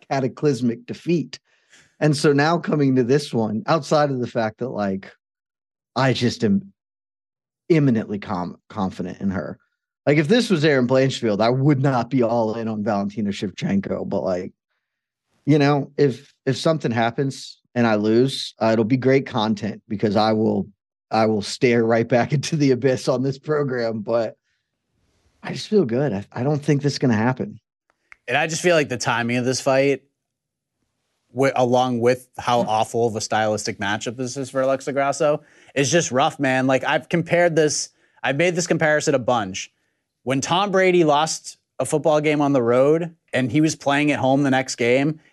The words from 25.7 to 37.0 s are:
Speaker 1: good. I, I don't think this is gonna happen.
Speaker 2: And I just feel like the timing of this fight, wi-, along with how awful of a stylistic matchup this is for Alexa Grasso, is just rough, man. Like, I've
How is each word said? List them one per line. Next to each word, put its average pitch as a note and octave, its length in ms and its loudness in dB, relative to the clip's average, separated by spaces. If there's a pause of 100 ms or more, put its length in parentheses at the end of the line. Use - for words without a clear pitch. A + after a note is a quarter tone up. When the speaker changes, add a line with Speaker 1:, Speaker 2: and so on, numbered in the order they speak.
Speaker 1:
good. B2 280 -2
I, G2+ 200 -6
I A#2 100 -6
don't C#3+ 200 -2
think C#3+ 200 0
this C#3 100 0
is - 60 -8
gonna B2+ 160 2
happen. A2 440 -2 (680)
Speaker 2:
And B2 100 -4
I D3+ 100 0
just D#3+ 140 -6
feel F3 140 4
like D3 140 2
the A#2+ 80 -6
timing A#2 400 -2
of B2 80 -2
this B2+ 160 -2
fight, C3+ 420 2 (1300)
wi-, C3 220 2
along B2 440 2
with B2 380 0
how A#2+ 240 0
awful A2+ 460 0
of G#2+ 80 -4
a G#2+ 60 -4
stylistic G#2+ 580 -2
matchup G#2+ 380 -6
this B2+ 200 -8
is C3+ 120 -8
for C3 120 -2
Alexa C3+ 320 -2
Grasso, C#3+ 480 0 (320)
is C3+ 180 0
just E3 200 2
rough, C3 280 0
man. C3 280 0
Like, C3 160 2
I've C#3+ 260 -2